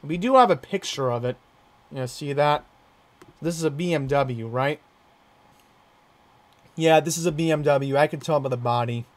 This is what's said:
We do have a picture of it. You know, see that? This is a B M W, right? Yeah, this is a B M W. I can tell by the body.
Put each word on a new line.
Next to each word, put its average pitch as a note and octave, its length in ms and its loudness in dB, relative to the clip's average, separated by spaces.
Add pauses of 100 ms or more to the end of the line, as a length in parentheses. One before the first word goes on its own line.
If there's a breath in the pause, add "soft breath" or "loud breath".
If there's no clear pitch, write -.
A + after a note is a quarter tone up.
We D3 140 -6
do A#3+ 180 2
have A#3+ 160 8
a D#3+ 40 4
picture C3+ 560 -4
of A#2+ 140 -4
it. B2 100 -4 (560)
You C#3 60 -12
know, B2+ 80 -6
see C#3+ 260 -10
that? D3 320 2 (800)
This E3 140 -4
is E3 80 -6
a D#3 80 0
B E3+ 240 -4
M C#3 100 -2
W, B2+ 420 -2
right? C3 320 -2 (2000)
Yeah, D#3+ 240 6
this D#3 180 -2
is E3 80 -6
a F3 60 2
B D#3+ 200 -2
M D3+ 120 0
W. C#3 340 2
I D3 80 6
can D3+ 140 -6
tell D3+ 200 -2
by C3+ 100 -4
the B2+ 60 -2
body. A#2+ 500 -2 (120)